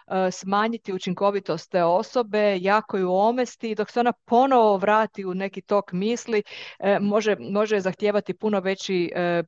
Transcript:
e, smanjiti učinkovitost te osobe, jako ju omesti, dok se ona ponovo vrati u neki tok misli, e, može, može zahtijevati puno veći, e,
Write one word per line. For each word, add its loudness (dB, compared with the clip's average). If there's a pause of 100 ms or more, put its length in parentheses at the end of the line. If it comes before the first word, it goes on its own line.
e, -2
smanjiti -4
učinkovitost -2
te 2
osobe, 0
jako 0
ju 0
omesti, -2
dok -4
se -2
ona 2
ponovo 4
vrati 0
u -6
neki -6
tok -2
misli, -2 (360)
e, 2
može, 0
može 0
zahtijevati -2
puno -2
veći, -2
e, 0